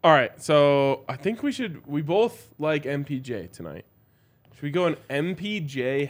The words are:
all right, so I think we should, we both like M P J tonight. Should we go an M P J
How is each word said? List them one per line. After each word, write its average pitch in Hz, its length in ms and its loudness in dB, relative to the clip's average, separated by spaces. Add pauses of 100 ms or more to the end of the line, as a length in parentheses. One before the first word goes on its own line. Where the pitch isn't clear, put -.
all 165 80 8
right, 135 300 4
so 143 680 4
I 143 80 -6
think 220 280 -4
we 285 80 0
should, 202 340 -8
we 147 160 -4
both 202 560 0
like 151 280 -2
M 143 200 -4
P 143 140 -6
J 117 340 -8
tonight. 80 320 -14 (720)
Should - 80 -16
we 147 80 -4
go 175 160 0
an 156 100 0 (120)
M 151 260 -2
P 208 260 -6
J 135 480 -2